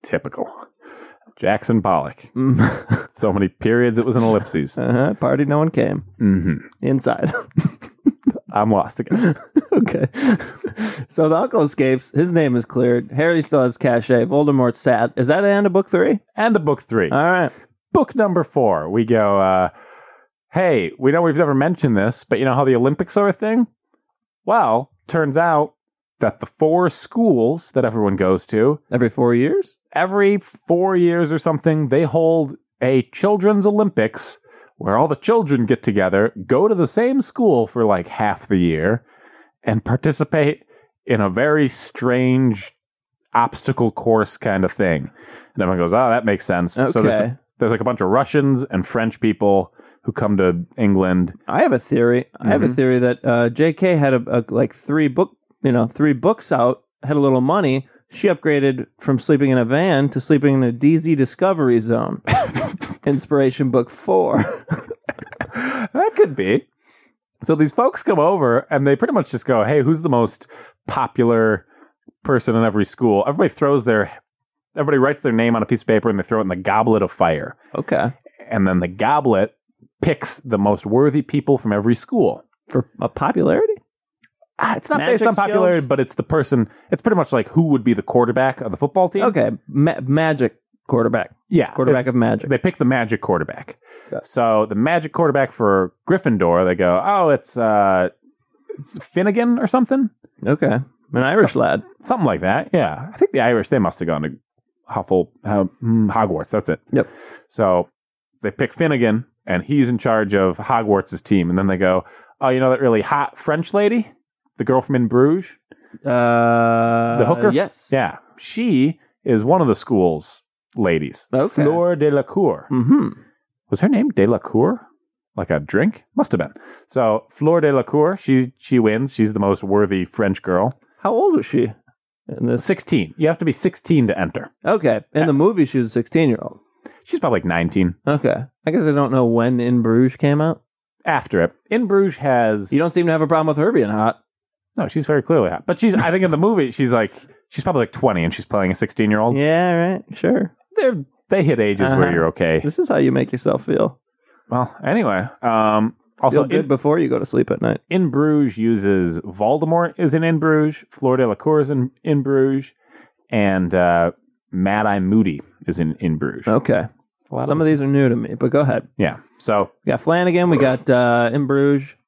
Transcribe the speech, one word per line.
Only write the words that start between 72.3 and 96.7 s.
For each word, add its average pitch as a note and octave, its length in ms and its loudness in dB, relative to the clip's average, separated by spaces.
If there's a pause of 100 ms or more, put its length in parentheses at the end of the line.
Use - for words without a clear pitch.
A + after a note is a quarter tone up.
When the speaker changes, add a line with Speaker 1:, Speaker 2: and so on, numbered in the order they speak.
Speaker 1:
in A2+ 80 4
every G#2 220 0
school?" G#2 400 0
Everybody D3 260 0
throws C#3+ 320 0
their, A2 280 0 (600)
everybody D3 240 -2
writes C#3 240 0
their C3 100 0
name A#2 220 2
on A2 80 -2
a - 40 -4
piece A#2+ 160 -2
of - 60 -10
paper A2 200 2
and G2+ 100 0
they F#2 40 -4
throw A2 160 -2
it A2 40 -2
in F#2+ 60 -4
the F2+ 80 -4
goblet G2+ 460 0
of F2+ 100 -2
fire. D#2+ 440 -2 (180)
Speaker 2:
Okay. - 380 -2 (360)
Speaker 1:
And G#2 180 0
then F#2 140 0
the F2 80 -4
goblet G#2+ 680 0 (460)
picks - 440 -4
the A2+ 140 -4
most G2+ 280 0
worthy C3+ 360 2
people C#3+ 360 -2
from A2 140 -2
every G#2 220 2
school. - 500 -2 (240)
Speaker 2:
For - 200 -4 (120)
a C3 100 -4
popularity? B3+ 640 0 (840)
Speaker 1:
Ah, A3 180 -2
it's - 120 -14
not D4+ 120 0
Speaker 2:
Magic A#3 180 0
Speaker 1:
based A3+ 100 0
on A3 60 0
popularity, F#3+ 460 0
Speaker 2:
skills? C3+ 80 -6
Speaker 1:
but C#3 120 0
it's C3 140 -4
the - 80 -6
person, C3+ 480 0 (200)
it's - 120 -4
pretty A3 140 2
much D#3+ 160 -2
like A#2 160 0
who E3 160 2
would C3+ 200 0
be A#2+ 100 2
the G#2 80 -4
quarterback B2+ 600 0
of A#2 80 -8
the F#2 80 -8
football F3+ 320 0
team. - 140 -2
Speaker 2:
Okay. D3+ 260 0 (180)
Ma-, C#3+ 340 0
magic C#3+ 540 0 (320)
quarterback. A#2 460 0 (140)
Speaker 1:
Yeah, D#3 240 0
Speaker 2:
Quarterback C3 280 0
Speaker 1:
it's, B2+ 80 -2
Speaker 2:
of B2 60 -4
magic. A#2 340 0
Speaker 1:
they C3 100 0
pick - 200 -2
the A#2 60 0
magic A#2+ 360 0
quarterback. - 580 -6 (320)
Speaker 2:
Yeah. - 140 -10
Speaker 1:
So A2+ 440 0
the G#2+ 60 -6
magic D3+ 380 0
quarterback C#3+ 400 0
for F#2+ 400 2 (160)
Gryffindor, F#2 580 2
they F2+ 80 0